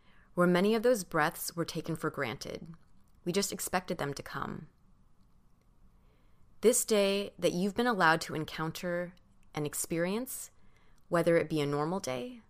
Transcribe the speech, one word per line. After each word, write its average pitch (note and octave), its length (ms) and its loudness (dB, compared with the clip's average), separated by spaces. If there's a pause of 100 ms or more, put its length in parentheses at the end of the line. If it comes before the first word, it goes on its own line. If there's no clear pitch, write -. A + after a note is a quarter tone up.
(340)
where F3 120 4
many F3+ 280 6
of A3 80 0
those A#3+ 200 4
breaths - 540 -2
were E3 80 -2
taken D#3+ 320 -6
for D3+ 140 -4
granted. C#3 640 -8 (500)
We F3+ 80 -2
just G3 220 0
expected F3+ 420 -4
them C#3+ 160 -4
to - 100 -12
come. - 440 -10 (1900)
This B3 260 6
day G3+ 520 2
that F3 140 2
you've F#3 220 0
been A#3+ 120 0
allowed E3+ 360 4
to - 120 -8
encounter E3+ 800 -6 (420)
and D3+ 120 -2
experience, F#3 840 -4 (600)
whether E3+ 260 6
it E3 140 2
be D#3 100 0
a C#3+ 60 2
normal D3+ 340 0
day, B3 500 -8